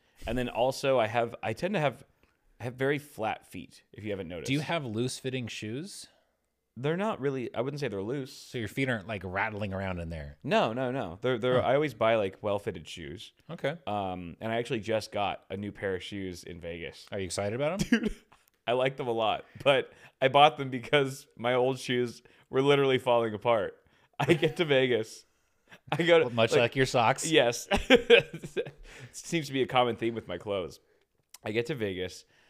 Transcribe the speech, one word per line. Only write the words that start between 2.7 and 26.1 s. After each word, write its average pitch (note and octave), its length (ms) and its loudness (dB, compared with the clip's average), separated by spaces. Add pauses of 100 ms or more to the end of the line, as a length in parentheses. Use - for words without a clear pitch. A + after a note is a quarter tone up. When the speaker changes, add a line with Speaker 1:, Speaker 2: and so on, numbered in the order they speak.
Speaker 1:
very C3+ 240 0
flat - 520 -8
feet, - 320 -16 (100)
if - 100 -16
you G#2+ 100 -8
haven't F#2+ 160 -6
noticed. E2+ 180 -10
Speaker 2:
Do C3 80 -2
you D3 60 0
have D#3 260 -4
loose A#2 320 -4
fitting B2+ 280 -6
shoes? B2 600 -10 (680)
Speaker 1:
They're D3 220 -4
not G#3 240 -4
really, C3 340 -4
I A2 60 -4
wouldn't C#3 200 -4
say C#3 80 -2
they're G2+ 120 -4
loose. B2+ 320 -6
Speaker 2:
So - 240 -14
your A2+ 100 -4
feet C3+ 220 -2
aren't, A2 180 -2
like, G#2+ 200 -6
rattling G2+ 480 -4
around F#2+ 260 -4
in E2 80 -6
there? D2 340 -10
Speaker 1:
No, D#3+ 300 0
no, B2+ 180 -4
no. G2 300 -6
They're, B2+ 160 0
they're, B2+ 240 2
Speaker 2:
Huh. - 80 0
Speaker 1:
I B2+ 60 4
always D3 180 2
buy, A2+ 220 2
like, G2+ 260 0
well-fitted G2+ 480 -4
shoes. E2 440 -12 (180)
Speaker 2:
Okay. D#3 240 -6 (120)
Speaker 1:
Um, F#2 540 -6
and A2 100 -6
I A2+ 60 -2
actually A#2+ 240 -4
just G#2+ 320 -4
got G2+ 380 -4
a G2 80 -8
new G2+ 120 -6
pair G2 240 -4
of F2+ 80 -6
shoes F#2+ 420 -10
in F2 180 -14
Vegas. E2+ 500 -10
Speaker 2:
Are G#2+ 60 -6
you F#2+ 80 -4
excited G2+ 280 -4
about C#3+ 180 -2
'em? G3 60 -6
Speaker 1:
<laughs> A3 220 0
Dude, A3 140 -4 (520)
I A#2 60 0
like C3 240 0
them C#3 100 -6
a A#2 60 -2
lot, A2 320 0 (180)
but C3+ 300 4 (300)
I C3+ 60 6
bought D3 280 8
them C3+ 140 -6
because C3 560 0 (100)
my A#2+ 160 0
old B2+ 260 2
shoes B2 440 -2 (260)
were C3+ 140 2
literally C#3 340 6
falling A#2 380 2
apart. G#2 420 0 (420)
I C#3+ 140 4
get D#3+ 240 2
to F3+ 80 2
Vegas. C3 600 2 (640)
I D3 140 -2
go E3 160 8